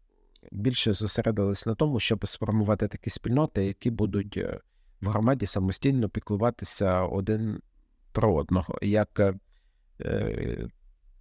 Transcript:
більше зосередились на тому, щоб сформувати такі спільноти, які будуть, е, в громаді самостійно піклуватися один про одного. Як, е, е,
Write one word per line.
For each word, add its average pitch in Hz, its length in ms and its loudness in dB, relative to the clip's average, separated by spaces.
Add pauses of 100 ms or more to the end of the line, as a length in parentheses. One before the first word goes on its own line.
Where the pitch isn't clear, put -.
(520)
більше 110 420 0
зосередились 104 720 0
на 110 100 0
тому, 147 240 2
щоб 101 280 0
сформувати 104 600 0
такі - 220 -8
спільноти, 120 560 0
які 98 260 -2
будуть, 101 460 -2
е, 90 220 -4 (420)
в 95 60 -4
громаді 110 380 2
самостійно 104 640 0
піклуватися 101 920 0
один 107 580 -2 (520)
про 104 220 4
одного. 87 480 0
Як, 104 380 2
е, 98 140 4 (680)
е, - 680 -4 (540)